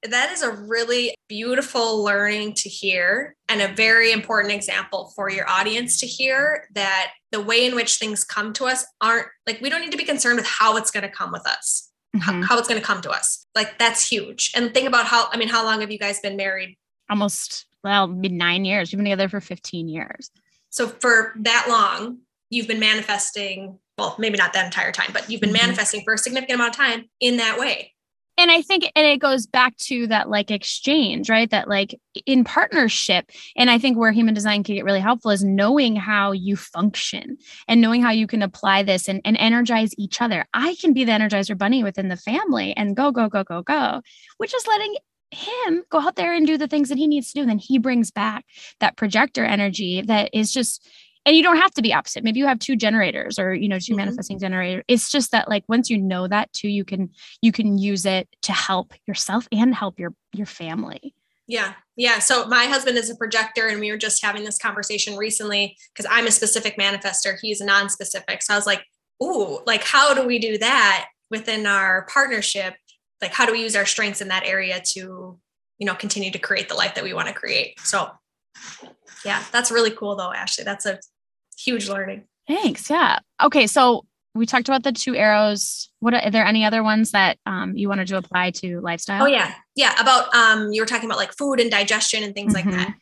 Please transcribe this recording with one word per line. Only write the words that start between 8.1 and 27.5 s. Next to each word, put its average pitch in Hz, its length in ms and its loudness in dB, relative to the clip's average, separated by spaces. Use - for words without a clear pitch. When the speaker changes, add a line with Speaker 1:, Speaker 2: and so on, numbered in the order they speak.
Speaker 1:
come 214 300 -6
to 254 120 -4
us 254 180 -2
aren't, 226 280 0
like, 220 160 -6
we 277 80 -2
don't 330 100 -2
need 330 120 -8
to 302 40 -6
be - 80 -4
concerned 240 320 0
with 226 100 -2
how 220 300 4
it's 220 140 0
gonna 196 180 -6
come 180 240 -8
with 175 160 -8
us, - 420 -4
h- 208 100 0
Speaker 2:
Mm-hmm. 180 180 -2
Speaker 1:
how 233 160 2
it's 233 100 -2
gonna 220 140 0
come 196 180 -2
to - 100 -8
us. - 440 -4
Like, 214 240 -2
that's 233 280 2
huge. - 480 -4
And 240 200 -2
think 269 120 2
about 240 200 4
how, 233 260 2
I 233 60 -4
mean, 226 100 -2
how 226 160 0
long 220 160 0
have 208 100 -6
you 214 80 -8
guys 202 220 -4
been 196 160 -6
married? 190 400 -6
Speaker 2:
Almost, - 560 -2
well, 202 240 2
maybe 180 280 -4
nine 175 320 0
years. 190 260 -2
We've 196 60 -4
been 208 80 0
together 196 240 0
for 202 100 -6
fifteen 170 480 -10
years. - 420 -12
Speaker 1:
So 233 200 -4
for 226 520 2
that 233 300 2
long, 226 480 2
you've 226 180 -4
been 220 120 -2
manifesting, 202 1000 -4
well, 202 200 -6
maybe 214 200 -2
not 180 140 2
that 190 120 0
entire 180 280 -4
time, - 200 -2
but - 160 -6
you've 220 120 -6
been 202 100 0
Speaker 2:
Mm-hmm. 226 160 4
Speaker 1:
manifesting 202 360 -2
for 220 120 0
a 214 40 -4
significant 254 380 -4
amount 240 140 2
of 226 60 -10
time 233 280 0
in 247 180 2
that 226 200 0